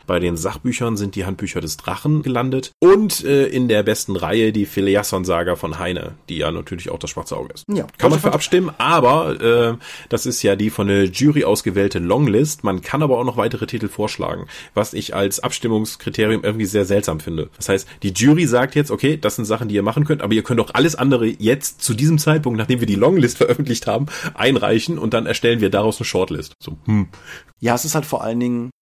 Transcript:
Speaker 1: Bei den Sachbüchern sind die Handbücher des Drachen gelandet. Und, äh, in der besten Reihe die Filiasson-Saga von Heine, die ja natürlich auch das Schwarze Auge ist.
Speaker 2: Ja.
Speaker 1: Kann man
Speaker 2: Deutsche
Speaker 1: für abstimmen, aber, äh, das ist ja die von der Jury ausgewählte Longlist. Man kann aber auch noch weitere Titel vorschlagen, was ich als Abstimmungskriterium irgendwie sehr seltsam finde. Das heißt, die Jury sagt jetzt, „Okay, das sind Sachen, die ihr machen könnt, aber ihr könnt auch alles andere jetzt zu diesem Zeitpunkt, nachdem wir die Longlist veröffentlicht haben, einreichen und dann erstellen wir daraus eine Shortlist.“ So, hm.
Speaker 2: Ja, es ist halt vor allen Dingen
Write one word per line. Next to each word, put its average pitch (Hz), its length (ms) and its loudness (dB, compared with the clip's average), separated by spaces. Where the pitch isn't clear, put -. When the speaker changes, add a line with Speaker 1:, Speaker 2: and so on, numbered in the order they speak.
Speaker 1:
Bei 90 140 0
den 85 180 0
Sachbüchern 117 580 -4
sind 101 200 -4
die 95 100 -4
Handbücher 95 340 -6
des 80 160 -8
Drachen 147 460 -2
gelandet. 131 580 -2
Und, 196 460 6
äh, 139 220 4
in 127 200 0
der 107 160 4
besten 104 320 -2
Reihe 104 380 2
die 104 140 0
Filiasson-Saga 92 880 0
von 78 240 -8
Heine, 85 340 -6
die 82 80 -8
ja 76 140 -2
natürlich 82 400 -10
auch 82 80 -6
das 82 100 -8
Schwarze - 260 -10
Auge - 200 -10
ist. - 120 -20
Speaker 2:
Ja. 180 200 -4
Speaker 1:
Kann - 140 4
man - 0 -
Speaker 2:
Deutsche 156 180 2
Speaker 1:
für - 40 2
abstimmen, 180 440 0
aber, 151 640 2
äh, 117 360 2
das - 200 -4
ist - 160 -4
ja 98 120 4
die 107 140 0
von 101 180 -2
der 101 180 4
Jury 143 380 2
ausgewählte 101 560 0
Longlist. 117 640 2
Man 92 180 -2
kann 143 200 -4
aber 131 160 2
auch 123 80 -2
noch 113 120 -4
weitere 110 280 -2
Titel 107 240 -6
vorschlagen, 90 560 -6
was 107 180 -2
ich - 220 -8
als 98 260 -2
Abstimmungskriterium 110 1000 -2
irgendwie 107 220 -2
sehr 101 200 2
seltsam 95 340 0
finde. 82 380 -6
Das - 100 -8
heißt, 98 200 0
die 98 100 -2
Jury 147 320 6
sagt 123 300 2
jetzt, 147 160 0
„Okay, 147 260 0
das - 180 -2
sind 117 100 -4
Sachen, 110 220 -2
die 104 80 -2
ihr 101 80 2
machen 123 220 2
könnt, 151 160 0
aber 104 120 0
ihr 110 100 2
könnt 117 180 0
auch - 120 -6
alles 156 220 2
andere 127 300 2
jetzt 113 560 0
zu - 120 -2
diesem 151 260 4
Zeitpunkt, 151 380 2
nachdem 120 220 0
wir 117 80 0
die 101 80 2
Longlist 131 420 4
veröffentlicht - 500 0
haben, 117 180 0
einreichen 123 680 0
und 113 140 -2
dann 113 120 0
erstellen 117 360 0
wir 98 80 2
daraus 104 300 0
eine 113 60 -4
Shortlist.“ 82 560 -4
So, 76 240 -14
hm. 104 220 2
Speaker 2:
Ja, 120 160 0
es 123 100 -4
ist 151 100 -4
halt 147 100 0
vor - 180 -4
allen 117 160 -4
Dingen 123 300 -2